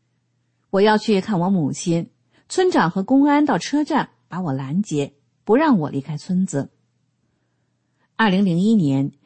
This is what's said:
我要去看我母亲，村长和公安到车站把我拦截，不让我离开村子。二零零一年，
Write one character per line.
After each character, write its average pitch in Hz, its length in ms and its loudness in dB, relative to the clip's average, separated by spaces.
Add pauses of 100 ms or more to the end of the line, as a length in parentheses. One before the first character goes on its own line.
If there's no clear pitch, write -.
(680)
我 196 140 0
要 214 160 4
去 202 240 0
看 196 180 -4
我 175 80 -2
母 175 240 0
亲， 170 380 -4 (400)
村 370 200 0
长 196 200 2
和 190 120 -4
公 269 220 2
安 294 220 2
到 220 100 0
车 285 260 -4
站 269 280 -4 (180)
把 175 140 -8
我 160 100 -4
拦 139 300 -4
截， 143 320 -6 (300)
不 214 120 2
让 285 220 2
我 151 100 -4
离 139 140 -6
开 151 160 -10
村 185 260 -2
子。 139 260 -6 (1500)
二 226 120 2
零 190 160 2
零 175 160 2
一 220 140 2
年， 139 380 2 (140)